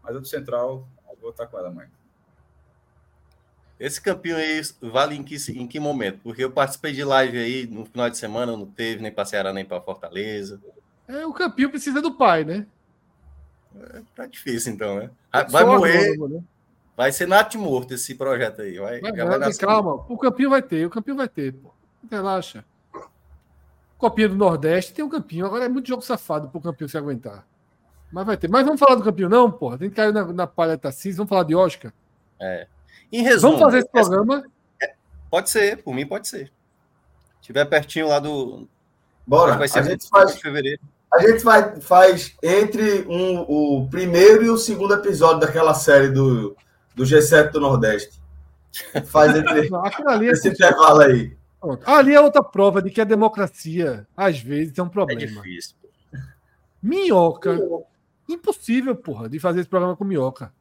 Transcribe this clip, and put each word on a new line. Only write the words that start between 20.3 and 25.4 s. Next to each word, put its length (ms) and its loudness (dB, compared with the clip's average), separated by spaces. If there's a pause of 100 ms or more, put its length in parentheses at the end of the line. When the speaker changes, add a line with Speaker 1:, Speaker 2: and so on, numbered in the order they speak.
Speaker 3:
vai 120 2
ter, 240 -4
o 40 -6
campeão 260 -10
vai 120 -6
ter, 240 -10
pô. 180 -20 (380)
Relaxa. 560 -8 (1300)
Copinha 300 0
do 80 -2
Nordeste 580 0
tem 100 -8
um 40 -8
campeão. 380 -8